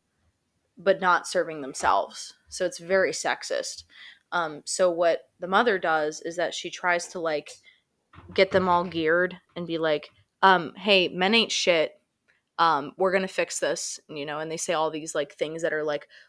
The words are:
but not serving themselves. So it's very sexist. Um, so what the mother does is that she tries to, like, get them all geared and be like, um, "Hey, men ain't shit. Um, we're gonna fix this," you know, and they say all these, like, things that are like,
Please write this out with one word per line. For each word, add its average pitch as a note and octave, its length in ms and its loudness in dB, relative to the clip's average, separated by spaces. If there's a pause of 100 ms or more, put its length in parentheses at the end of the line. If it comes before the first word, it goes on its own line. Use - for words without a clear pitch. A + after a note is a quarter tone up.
(760)
but F3 240 2
not F3+ 260 2
serving D#3+ 360 -4
themselves. - 720 -2 (140)
So - 180 -4
it's F3 120 -6
very E3+ 340 0
sexist. - 720 -4 (480)
Um, D#3 320 -4
so F#3 260 2
what E3+ 400 0 (100)
the F3 80 -8
mother G3+ 300 2
does D#3 420 0
is E3+ 160 -10
that E3+ 180 -2
she - 160 -8
tries F3 380 -2
to, F#3 120 -10
like, D#3 300 -4 (840)
get F#3+ 160 4
them F#3 180 2
all F3 160 4
geared F3 560 0 (160)
and F3 100 -8
be E3 120 -4
like, D#3 320 0 (320)
um, F#3 320 6
"Hey, F#3 340 4
men F#3 260 0
ain't A3+ 160 2
shit. - 500 0 (580)
Um, D3+ 380 2
we're F#3 160 2
gonna F#3+ 140 0
fix - 340 -4
this," - 380 -4 (100)
you D3 180 -10
know, D3+ 120 -8
and D#3+ 120 -8
they D#3+ 80 -6
say F3 160 -4
all D#3 160 0
these, D#3 240 -8
like, D3 200 -4
things D#3+ 280 -6
that D#3+ 100 -2
are D3+ 100 -2
like, D3 260 -4 (200)